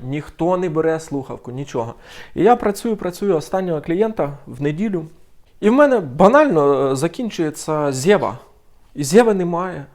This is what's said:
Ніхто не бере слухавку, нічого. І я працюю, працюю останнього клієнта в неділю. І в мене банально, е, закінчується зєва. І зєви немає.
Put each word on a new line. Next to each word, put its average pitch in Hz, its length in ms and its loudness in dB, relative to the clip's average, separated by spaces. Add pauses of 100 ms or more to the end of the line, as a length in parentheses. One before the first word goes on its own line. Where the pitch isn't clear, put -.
Ніхто 147 540 -4
не 185 120 -4
бере 160 320 -2
слухавку, 131 500 -10
нічого. 123 440 -8 (400)
І - 80 -2
я 233 140 6
працюю, 214 400 -4
працюю 196 400 -2
останнього 180 440 -4
клієнта 165 680 -4
в 120 160 -10
неділю. 165 420 -2 (560)
І 208 100 2
в - 20 4
мене 262 280 4
банально, 151 880 4
е, 135 60 0
закінчується 151 960 -4
зєва. 131 460 2 (560)
І 139 100 -6
зєви 214 300 4
немає. 175 600 -6